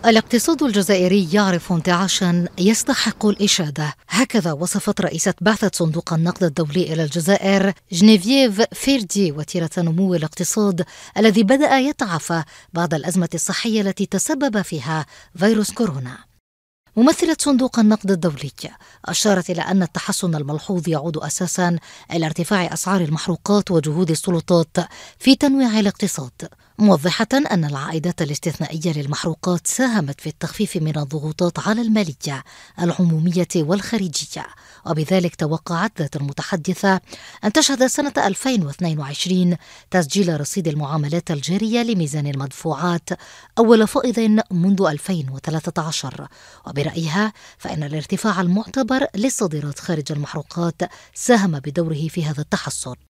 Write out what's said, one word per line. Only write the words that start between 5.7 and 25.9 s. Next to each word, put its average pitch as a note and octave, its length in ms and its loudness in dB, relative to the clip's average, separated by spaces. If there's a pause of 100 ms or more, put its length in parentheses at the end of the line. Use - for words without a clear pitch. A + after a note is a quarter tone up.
صندوق E3 380 -2
النقد E3+ 320 0
الدولي D#3+ 480 0
إلى D#3+ 120 0
الجزائر F#3+ 680 2 (200)
جنيفييف G#3+ 680 6
فيردي G3+ 720 0
وتيرة D3+ 460 -4
نمو F3 360 0
الاقتصاد F3 720 -2 (320)
الذي A3 260 4
بدأ C4+ 360 4
يتعافى F#3 640 -2 (300)
بعد E3+ 220 0
الأزمة E3 400 0
الصحية G#3+ 460 -2
التي G3 260 -2
تسبب A#3+ 560 -2
فيها D#3 440 -6 (300)
فيروس G#3 340 2
كورونا. C3+ 480 -4 (800)
ممثلة D#4 440 4
صندوق C4 380 2
النقد G#3+ 320 4
الدولي D#3 420 -2 (520)
أشارت F#3 460 0
إلى E3+ 120 -2
أن F#3+ 200 2
التحسن F3 520 -2
الملحوظ D3+ 540 -4
يعود D#3 280 -2
أساسًا E3+ 640 -2 (340)
إلى E3 140 0
ارتفاع E3+ 480 -2
أسعار F#3 260 0
المحروقات F3 680 0
وجهود D#3+ 400 0
السلطات E3 680 0 (420)
في C4 180 6
تنويع C4 440 2
الاقتصاد، F#3 500 -2 (480)